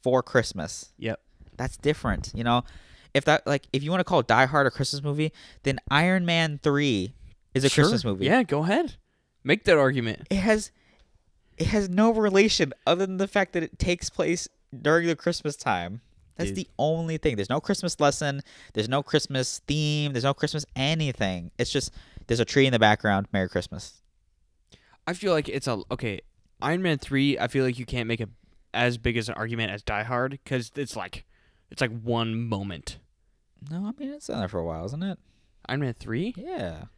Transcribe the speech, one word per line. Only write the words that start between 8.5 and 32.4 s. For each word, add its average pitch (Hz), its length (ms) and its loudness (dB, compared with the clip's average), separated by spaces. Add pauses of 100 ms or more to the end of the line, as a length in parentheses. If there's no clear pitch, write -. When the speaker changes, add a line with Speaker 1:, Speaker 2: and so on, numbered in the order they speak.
Speaker 2:
ahead. 214 320 0 (480)
Make 156 200 0
that 175 140 6
argument. 131 520 2
Speaker 1:
It 196 80 0
has, 214 340 0 (840)
it 160 100 0
has 208 200 2
no 208 240 4
relation 202 600 4 (120)
other 175 200 2
than 190 120 -6
the 196 120 0
fact 202 240 0
that 170 100 0
it - 160 -12
takes 180 300 0
place 170 400 -2 (300)
during 165 280 4
the 165 80 2
Christmas 156 400 -2
time. 95 460 -2 (340)
That's 170 140 -4
Speaker 2:
Dude. 98 80 -4
Speaker 1:
the 190 100 -6 (100)
only 160 400 0
thing. 139 200 0
There's 98 120 -2
no 135 120 0
Christmas - 400 -2
lesson. 143 400 0 (320)
There's 107 160 0
no 135 120 0
Christmas 139 640 -2
theme. 151 460 0
There's 127 140 -2
no 139 80 2
Christmas 151 320 -4 (100)
anything. 127 840 -2
It's - 140 -2
just, - 220 -2 (340)
there's 120 140 0
a 110 40 2
tree 139 200 4
in 131 80 2
the 117 60 2
background. 104 520 4
Merry 95 160 0
Christmas. - 540 -6 (1040)
Speaker 2:
I 165 60 -4
feel 185 180 0
like 156 160 2
it's 131 200 -4
a, 113 220 -2
okay, 117 300 -4 (420)
Iron 165 200 0
Man 165 160 0
three, 139 420 2
I 117 80 0
feel 135 160 2
like 127 160 -2
you 123 60 -8
can't 117 240 -4
make 113 100 -2
a, 113 80 -4 (460)
as 120 240 0
big 117 180 -2
as 113 140 -4
an 113 60 -6
argument 113 360 -4
as 104 120 -8
Die 107 200 -4
Hard, 127 420 -4
'cause 123 300 -4
it's 139 220 -8
like, 92 260 -10 (480)
it's - 80 -18
like 117 220 -2
one 113 480 -2